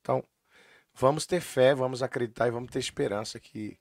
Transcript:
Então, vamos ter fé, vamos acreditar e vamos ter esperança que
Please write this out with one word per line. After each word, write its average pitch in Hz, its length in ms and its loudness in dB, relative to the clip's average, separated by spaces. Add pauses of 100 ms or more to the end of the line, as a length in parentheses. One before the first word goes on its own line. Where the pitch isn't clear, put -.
Então, 131 220 -2 (720)
vamos 139 320 2
ter 180 140 0
fé, 135 340 4
vamos 131 280 -2
acreditar 120 440 -2
e 120 60 2
vamos 123 180 -8
ter - 80 -4
esperança 110 640 -4
que - 400 -12